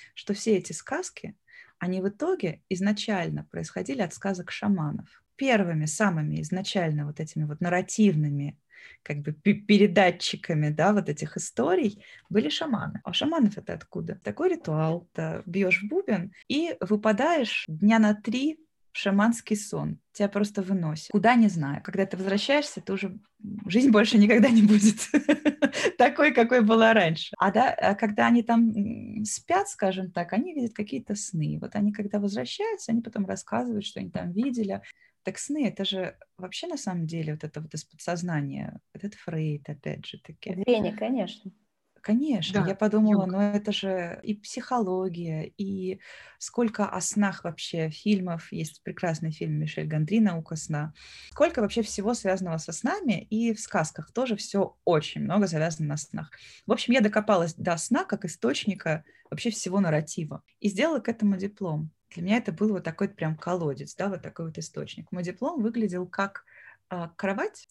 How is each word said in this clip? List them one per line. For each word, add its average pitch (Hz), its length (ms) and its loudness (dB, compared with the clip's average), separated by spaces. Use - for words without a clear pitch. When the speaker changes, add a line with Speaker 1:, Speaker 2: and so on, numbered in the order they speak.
Speaker 1:
что - 180 -8
все 202 260 2
эти 180 140 -6
сказки, - 600 -8
они 185 200 -2
в 190 80 -2
итоге 214 600 -2
изначально 185 840 -2
происходили 185 500 -6
от 170 140 -2
сказок 180 380 -6
шаманов. 170 720 -4
Первыми, 180 520 2
самыми 156 560 0
изначально 160 640 -2
вот 151 120 -10
этими 160 240 -6
вот 151 180 -6
нарративными 170 1000 2
как 147 160 -6
бы 147 140 -6
пе-, 202 220 2
передатчиками, 180 1120 4
да, 151 240 4
вот 196 160 0
этих 151 280 -6
историй 269 680 0
были 226 180 2
шаманы. - 560 -4
А - 60 -8
у - 20 -6
шаманов 277 460 2
это - 160 -8
откуда? 165 500 -8
Такой 285 260 -2
ритуал. 165 600 -2
Ты 160 340 -6
бьешь 185 360 0
в 208 60 -8
бубен 233 440 -2
и 311 320 -2
выпадаешь 220 880 0
дня 196 320 4
на 214 140 6
три 254 440 -4
в - 60 -12
шаманский 208 580 2
сон. 156 420 -6
Тебя 202 160 0
просто 208 340 -2
выносит. 175 500 -4
Куда, 214 240 6
не 226 120 8
знаю. 151 340 -2
Когда 190 240 -2
ты 190 100 -6
возвращаешься, 202 640 0
ты 190 120 -8
уже... 190 260 -6
Жизнь 247 240 6
больше 214 280 8
никогда 214 320 8
не 226 120 10
будет 208 500 6
<laughs> 294 840 2
такой, 285 360 6
какой 240 260 4
была 226 320 6
раньше. 170 460 2
А, 190 140 4
да, 226 200 4
а - 220 2
когда 214 320 2
они 233 160 6
там, 233 280 4
м, 214 540 -4
спят, 370 440 -2
скажем 185 420 -2
так, 175 220 -6
они 320 220 -2
видят 240 200 -4
какие-то 214 400 -6
сны. 156 460 -4
Вот - 160 -10
они, 208 160 2
когда 208 260 -4
возвращаются, 247 720 -4
они 233 80 2
потом 233 260 -4
рассказывают, 208 600 -4
что - 140 -10
они 185 100 -8
там 175 220 -6
видели. 214 500 -2
Так 190 140 -6
сны — 285 300 -2
это - 160 -4
же 190 320 -4
вообще 185 300 -10
на 349 100 -6
самом 175 300 -4
деле 156 280 -6
вот 156 100 -10
это 151 160 -10
вот 156 140 -14
из 156 100 -10
подсознания. 156 960 -6
Вот - 120 -12
это 208 120 -12
Фрейд, 156 520 -6
опять 151 360 -10
же - 140 -16
таки. - 320 -14
Speaker 2:
Вене, 214 260 2
конечно. 214 600 -6
Speaker 1:
Конечно, 208 600 0
Speaker 3:
Да, 160 60 2
Speaker 1:
я 190 80 0
подумала, 214 480 4
Speaker 3:
Юнг. 185 100 -2
Speaker 1:
ну 190 80 -2
это 208 300 0
же 185 540 -4
и 214 100 -4
психология, 185 1200 -4
и 190 440 -6
сколько 214 480 -2
о 190 120 -6
снах 196 440 0
вообще 165 460 -6
фильмов. 180 600 -2
Есть 160 320 -8
прекрасный 165 480 -4
фильм 156 300 -6
Мишель 156 260 -6
Гондри 156 320 0
«Наука 170 380 0
сна». 156 380 -6
Сколько 320 300 2
вообще 214 220 0
всего 214 320 -4
связанного 185 440 -2
со 165 140 -10
снами, 285 580 -2
и 226 240 0
в 214 60 -8
сказках - 500 -4
тоже 247 240 -2
все - 500 -2
очень 156 380 2
много 190 240 0
завязано 160 440 -2
на 147 60 -4
снах. - 360 -10
В 202 60 0
общем, 254 200 2
я 262 100 6
докопалась 208 520 2
до 170 220 -2
сна 285 280 0
как - 200 -6
источника 180 800 -2
вообще 190 200 -4
всего 196 280 -2
нарратива 156 640 -2
и - 100 -2
сделала 262 300 2
к 220 100 -4
этому 214 280 0
диплом. 180 560 -6
Для 170 100 -8
меня 202 140 2
это 240 140 -4
был 208 180 0
вот 185 140 -2
такой 170 220 -2
вот 196 100 -12
прям 160 200 -2
колодец, 151 580 -4
да, 190 140 -4
вот 190 140 -6
такой 165 240 -10
вот 156 120 -12
источник. - 540 -12
Мой 180 100 -6
диплом 240 400 -4
выглядел 202 440 -2
как, 196 380 -6
а, 170 260 -6
кровать, 214 540 -4